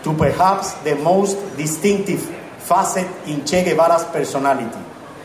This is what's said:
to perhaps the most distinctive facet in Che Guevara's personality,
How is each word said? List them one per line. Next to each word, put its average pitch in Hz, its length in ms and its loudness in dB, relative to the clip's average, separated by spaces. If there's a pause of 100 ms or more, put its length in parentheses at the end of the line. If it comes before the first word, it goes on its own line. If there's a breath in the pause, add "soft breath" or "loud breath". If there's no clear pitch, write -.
to 156 120 -2
perhaps 156 580 2 (120)
the 147 120 0
most 190 400 2 (200)
distinctive 156 680 0 (360)
facet 185 480 0 (200)
in 147 180 -4
Che 180 200 2
Guevara's 165 400 4
personality, 135 760 -2 (440)